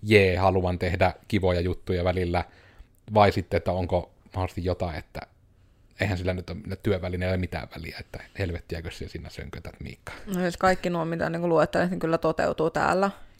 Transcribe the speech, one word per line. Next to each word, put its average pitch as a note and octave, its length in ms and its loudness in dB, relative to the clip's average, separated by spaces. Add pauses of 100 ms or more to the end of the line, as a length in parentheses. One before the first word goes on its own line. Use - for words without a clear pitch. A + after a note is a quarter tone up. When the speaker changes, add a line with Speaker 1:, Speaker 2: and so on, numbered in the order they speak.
Speaker 1:
jee, G2 360 6
haluan F2+ 420 2
tehdä F2+ 340 2 (140)
kivoja F2+ 340 2
juttuja F2+ 420 -2
välillä, F2 420 0 (680)
vai G3+ 180 8
sitten, - 260 -2
että F2+ 140 0
onko F2+ 420 -2 (200)
mahdollisesti F#2 300 -4
jotain, F2 320 -2
että - 260 -12 (760)
eihän F#2+ 180 0
sillä F#2 160 -2
nyt F2+ 160 -8
ole F2+ 340 -10
työvälineellä F#2 540 -2
mitään - 300 -4 (100)
väliä, D#2+ 220 -12
että - 200 -14 (200)
helvettiäkö E2+ 520 -6
se - 160 -12
sinä - 220 -12
sönkötät, - 500 -14
Miikka? - 340 -14 (220)
Speaker 2:
No F3+ 100 0
jos E3+ 120 -2
kaikki F#3 320 2
nuo, E3+ 160 -2
mitä E3+ 240 -2
niinku E3+ 180 -2
luettelet, E3 420 4
niin F3+ 100 -4
kyllä E3 180 0
toteutuu D#3+ 520 0
täällä. F3+ 420 2 (280)